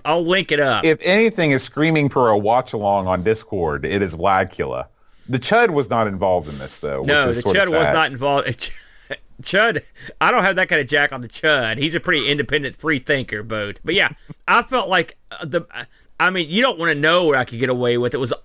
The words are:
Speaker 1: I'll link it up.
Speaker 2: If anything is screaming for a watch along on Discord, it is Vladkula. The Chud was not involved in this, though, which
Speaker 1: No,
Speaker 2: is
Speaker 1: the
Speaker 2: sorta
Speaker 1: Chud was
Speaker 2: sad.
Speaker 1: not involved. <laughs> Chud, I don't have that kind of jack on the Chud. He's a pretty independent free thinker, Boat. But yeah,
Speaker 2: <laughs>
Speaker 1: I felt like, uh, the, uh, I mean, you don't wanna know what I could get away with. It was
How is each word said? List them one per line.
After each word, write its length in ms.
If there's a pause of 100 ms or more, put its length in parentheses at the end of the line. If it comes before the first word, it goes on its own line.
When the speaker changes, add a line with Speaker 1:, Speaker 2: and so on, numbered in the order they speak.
Speaker 1:
I'll 200
link 260
it 80
up. 240
Speaker 2:
If 180
anything 500
is 120
screaming 460
for 200
a 80
watch 360
along 340
on 160
Discord, 640
it 160
is 140
Vladkula. 720 (420)
The 100
Chud 320
was 180
not 180
involved 420
in 80
this, 220
though, 220
which 80
Speaker 1:
No, 180
Speaker 2:
is 100
Speaker 1:
the 40
Speaker 2:
sorta 180
Speaker 1:
Chud 120
was 160
Speaker 2:
sad. 60
Speaker 1:
not 180
involved. 680
<laughs> 640
Chud, 380 (380)
I 120
don't 120
have 120
that 140
kind 120
of 60
jack 260
on 80
the 60
Chud. 500
He's 180
a 40
pretty 280
independent 480
free 240
thinker, 440
Boat. 400
But 120
yeah, 140 (200)
Speaker 2:
<laughs> 180
Speaker 1:
I 160
felt 260
like, 280 (140)
uh, 140
the, 260
uh, 140 (340)
I 120
mean, 180
you 140
don't 160
wanna 160
know 300
what 120
I 80
could 140
get 100
away 300
with. 160
It 40
was 140 (120)